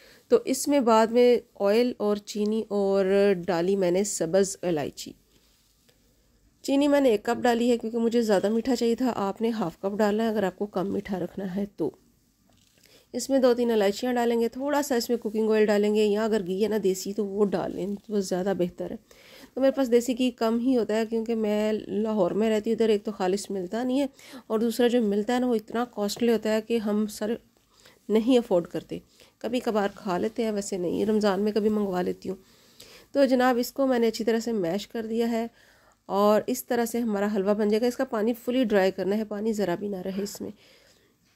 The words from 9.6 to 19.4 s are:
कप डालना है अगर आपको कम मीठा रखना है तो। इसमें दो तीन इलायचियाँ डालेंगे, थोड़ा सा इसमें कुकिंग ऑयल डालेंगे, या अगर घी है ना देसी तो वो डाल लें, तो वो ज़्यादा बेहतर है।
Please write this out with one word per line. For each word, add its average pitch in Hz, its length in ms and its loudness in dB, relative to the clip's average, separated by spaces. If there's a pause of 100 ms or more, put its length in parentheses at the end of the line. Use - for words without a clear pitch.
कप 196 120 -4
डालना 214 300 0
है 226 60 0
अगर 214 140 0
आपको 185 240 -4
कम 196 240 -4
मीठा 196 260 -4
रखना 180 280 -8
है 196 220 -4
तो। 151 240 -6 (1200)
इसमें 262 260 0
दो 247 140 6
तीन 240 160 0
इलायचियाँ 214 440 0
डालेंगे, 233 340 0
थोड़ा 285 340 -2
सा 277 140 0
इसमें 233 220 -2
कुकिंग 220 320 -2
ऑयल 214 160 4
डालेंगे, 208 380 2
या 208 200 2
अगर 214 180 0
घी 185 200 -2
है 214 60 0
ना 214 120 0
देसी 190 320 -2
तो 208 120 -4
वो 202 220 0
डाल 180 260 -2
लें, 185 240 -6
तो - 180 -10
वो 202 80 0
ज़्यादा 190 340 -2
बेहतर 180 360 -4
है। 226 60 -10 (560)